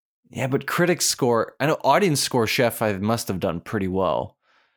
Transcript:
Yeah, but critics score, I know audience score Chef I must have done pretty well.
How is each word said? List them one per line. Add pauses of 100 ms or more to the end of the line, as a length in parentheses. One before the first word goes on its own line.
(300)
Yeah,
but
critics
score,
I
know
audience
score
Chef
I
must
have
done
pretty
well. (400)